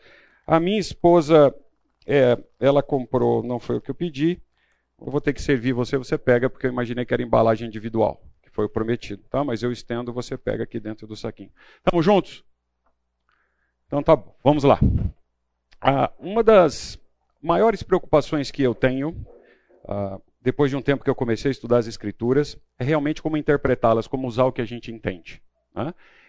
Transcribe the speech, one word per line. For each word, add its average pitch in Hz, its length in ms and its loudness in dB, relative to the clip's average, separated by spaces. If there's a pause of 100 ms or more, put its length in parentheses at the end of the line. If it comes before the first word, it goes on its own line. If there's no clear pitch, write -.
(460)
a 160 140 4
minha 190 180 0
esposa, 160 720 6 (540)
é, 123 320 4 (220)
ela 139 200 4
comprou, 120 640 0
não 123 160 -6
foi 120 200 -4
o - 20 -4
que - 100 -14
eu 131 40 -6
pedi, 165 460 -4 (600)
eu - 100 -10
vou 139 100 -2
ter 143 120 -2
que - 100 -8
servir 131 300 0
você, 123 240 -2
você 131 200 -4
pega, 123 320 2
porque - 180 -6
eu 127 40 0
imaginei 123 340 -4
que 120 80 -4
era 123 120 -2
embalagem 113 420 2
individual, 110 560 -4 (180)
que - 80 -20
foi - 160 -2
o 101 40 -4
prometido, 113 600 -6
tá? 135 160 -2
Mas 113 180 -4
eu 123 100 -2
estendo, 120 400 -8
você 123 260 -8
pega 110 240 -4
aqui 117 180 -8
dentro 107 260 -14
do 107 100 -14
saquinho. 104 340 -14 (320)
Tamo 175 200 2
juntos? 185 400 2 (1400)
Então 143 160 -4
tá 156 140 4
bom, - 260 -12
vamos 143 220 2
lá. 127 140 6 (1000)
Ah, 135 380 0
uma 208 240 -4
das 190 560 4 (440)
maiores 185 400 2
preocupações 156 680 0
que - 120 -4
eu 120 120 2
tenho, 135 400 -2 (720)
ah, 98 320 -6 (220)
depois 131 300 0
de 139 60 -4
um 135 40 -4
tempo 139 240 -2
que 143 60 0
eu 131 40 0
comecei 117 360 -2
a - 20 -4
estudar 120 260 0
as 113 80 -2
Escrituras, 117 720 -4 (220)
é 127 60 -6
realmente 147 360 -2
como 156 160 -4
interpretá-las, 123 720 0
como 131 200 -6
usar 123 180 0
o 131 80 0
que 127 100 -8
a 113 40 -6
gente 117 240 -12
entende, 104 520 -10 (320)
né? 131 180 -6 (360)